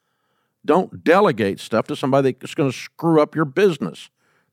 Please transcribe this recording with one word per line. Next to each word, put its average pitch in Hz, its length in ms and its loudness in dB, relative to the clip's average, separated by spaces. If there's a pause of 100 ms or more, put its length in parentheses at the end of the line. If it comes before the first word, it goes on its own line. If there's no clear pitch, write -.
(640)
Don't 151 400 0
delegate 135 560 2
stuff - 280 -4
to 147 80 -8
somebody 135 420 0
that's - 160 -16
gonna 139 180 -2
screw - 480 0
up 147 140 0
your 156 100 -2
business. 147 680 -2 (420)